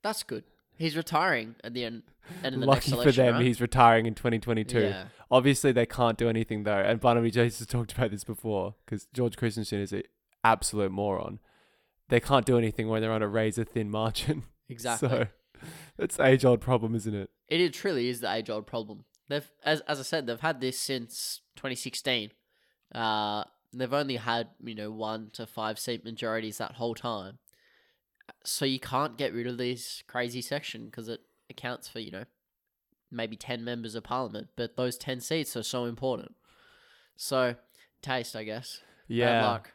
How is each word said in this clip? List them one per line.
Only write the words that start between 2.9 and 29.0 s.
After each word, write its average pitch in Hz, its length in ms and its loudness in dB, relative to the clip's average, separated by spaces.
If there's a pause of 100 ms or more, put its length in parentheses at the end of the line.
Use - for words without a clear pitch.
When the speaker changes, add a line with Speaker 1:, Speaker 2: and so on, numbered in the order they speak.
Speaker 1:
election, 123 200 6
Speaker 2:
for 120 40 6
them, 123 200 8
Speaker 1:
right? 120 80 4
Speaker 2:
he's 120 160 2
retiring 117 460 8
in 110 80 -2
twenty 117 240 0
twenty-two. 113 420 0
Speaker 1:
Yeah. 98 240 2 (260)
Speaker 2:
Obviously, 131 420 6
they 117 140 4
can't 117 300 2
do 117 120 2
anything, 113 360 0
though. 104 140 2
And 101 220 2
Barnaby 117 300 4
Joyce 117 280 2
has 110 80 -12
talked 120 260 -2
about 123 180 0
this 101 140 -8
before, 104 500 -4 (120)
'cause 107 260 -8
George 123 240 -2
Christensen 110 440 -2
is 101 120 -4
an 98 100 -4 (400)
absolute 104 480 4
moron. 101 480 -4 (720)
They 120 120 4
can't 135 260 4
do 127 100 6
anything 113 320 0
when 110 140 0
they're 110 100 0
on 110 100 0
a 104 60 0
razor-thin 110 640 0
margin. 113 580 -2
<laughs> - 40 -20 (180)
Speaker 1:
Exactly. 120 380 -2
Speaker 2:
So, 120 180 2 (680)
that's - 240 -4
age-old 131 400 6
problem, 117 340 0
isn't 110 200 -2
it? 98 160 -8 (180)
Speaker 1:
It, 165 140 0
it 170 100 2
truly 131 380 -2
is 120 100 -6
the 110 100 -4
age-old 107 360 -4
problem. 107 400 -10 (240)
They've, 143 200 -6 (140)
as, 151 240 2
as 143 100 -2
I 135 40 -8
said, 143 240 -4
they've 117 120 -4
had 147 220 -2
this 127 180 -2
since - 600 -6 (160)
twenty 131 180 -6
sixteen. 120 580 -4 (640)
Uh, 107 500 0 (280)
they've 123 220 -4
only 139 220 0
had, 117 320 -2 (140)
you 120 120 -12
know, 107 160 -10
one 110 420 -8
to 113 140 -12
five 110 320 -6
seat - 260 -6
majorities 110 540 -6
that - 140 -6
whole 117 220 -4
time. 104 440 -8 (1080)
So - 220 -4
you 131 120 0
can't 131 380 -2